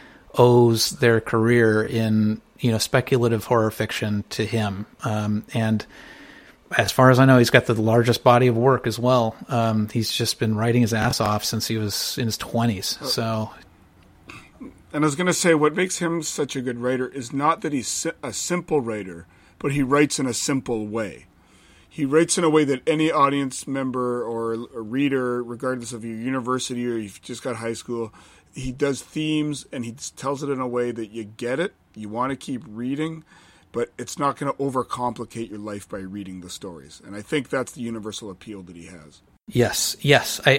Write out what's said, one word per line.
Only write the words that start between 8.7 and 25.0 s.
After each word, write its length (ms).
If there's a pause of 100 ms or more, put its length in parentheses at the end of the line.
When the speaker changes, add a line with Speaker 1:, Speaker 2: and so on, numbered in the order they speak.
Speaker 1:
as 120
well. 380 (120)
Um, 420
he's 220
just 260
been 180
writing 260
his 100
ass 280
off 240
since 240
he 100
was 400
in 80
his 120
twenties. 640
So. 480 (1400)
Speaker 2:
And 120
I 20
was 80
gonna 180
say, 220
what 220
makes 220
him 240
such 340
a 60
good 160
writer 300
is 240
not 280
that 120
he's 160
si-, 220 (120)
a 100
simple 480
writer, 460 (320)
but 140
he 100
writes 360
in 80
a 80
simple 520
way. 400 (640)
He 160
writes 340
in 60
a 60
way 140
that 220
any 260
audience 540
member 580
or 300
a 260
reader, 640